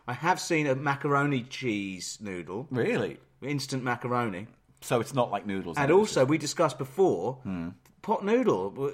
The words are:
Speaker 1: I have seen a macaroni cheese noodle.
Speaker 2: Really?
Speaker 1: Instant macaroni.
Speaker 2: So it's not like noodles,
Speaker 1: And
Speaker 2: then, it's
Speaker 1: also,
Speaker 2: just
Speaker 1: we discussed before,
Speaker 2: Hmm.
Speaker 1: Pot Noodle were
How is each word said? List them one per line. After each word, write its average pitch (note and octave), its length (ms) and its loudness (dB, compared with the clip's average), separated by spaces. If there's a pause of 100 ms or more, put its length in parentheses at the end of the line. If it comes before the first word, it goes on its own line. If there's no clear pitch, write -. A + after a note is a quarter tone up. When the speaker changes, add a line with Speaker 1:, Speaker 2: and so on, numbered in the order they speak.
Speaker 1:
I A#2+ 60 -6
have D#3+ 300 0
seen D#3 260 2
a C3 80 4
macaroni C#3+ 680 0
cheese G2+ 760 -4
noodle. F#2+ 500 -8
Speaker 2:
Really? B2+ 500 0 (220)
Speaker 1:
Instant C3+ 400 -4
macaroni. A#2+ 680 -4 (340)
Speaker 2:
So B2+ 180 0
it's A2 140 -4
not A#2+ 180 2
like G2 140 -2
noodles, F#2+ 320 -4
Speaker 1:
And C#3+ 120 2
Speaker 2:
then, F3 80 8
it's G#3 120 6
Speaker 1:
also, - 140 2
Speaker 2:
just B2+ 60 2
Speaker 1:
we D#3 80 4
discussed D3+ 400 0
before, C3 680 2
Speaker 2:
Hmm. F2 260 -4 (320)
Speaker 1:
Pot - 240 -2
Noodle F#3+ 460 4
were C#3 220 -4